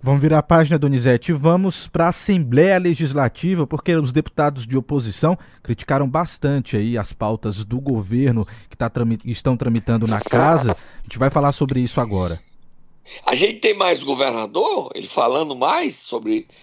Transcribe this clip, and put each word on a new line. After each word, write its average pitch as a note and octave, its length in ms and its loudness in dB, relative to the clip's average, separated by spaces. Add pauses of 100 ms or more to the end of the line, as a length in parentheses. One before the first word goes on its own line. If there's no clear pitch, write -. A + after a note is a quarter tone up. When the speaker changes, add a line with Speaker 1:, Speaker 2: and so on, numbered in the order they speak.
Speaker 1:
Vamos C3+ 200 2
virar D#3 160 4
a D3 60 2
página, E3 340 4
Donizete. C3 560 2
Vamos E3+ 540 0
pra E3 220 2
Assembleia F3 680 2
Legislativa, D#3+ 880 0
porque D3+ 300 -4
os D3 160 0
deputados D3 560 -2
de B2+ 100 -2
oposição C3+ 580 -2 (280)
criticaram C#3 440 -2
bastante C#3 720 -2
aí A2+ 180 -2
as G#2+ 160 -4
pautas G#2+ 540 -4
do B2 160 -6
governo A#2 640 0 (240)
que - 80 -20
tá A#2 100 -4
trami-, A2+ 380 -2
estão A#2+ 320 -2
tramitando A#2 480 0
na A2 160 0
casa. B2+ 520 2 (260)
A - 40 -10
gente - 140 -14
vai C3 140 2
falar C#3+ 220 2
sobre C3 260 -2
isso B2 200 -2
agora. F#2 400 -2 (840)
Speaker 2:
A - 80 2
gente B3 280 0
tem A3 120 2
mais F3+ 300 0
governador, C#3 920 -2
ele - 140 -12
falando C#3 480 0
mais G3 400 -2
sobre A2 520 -6 (160)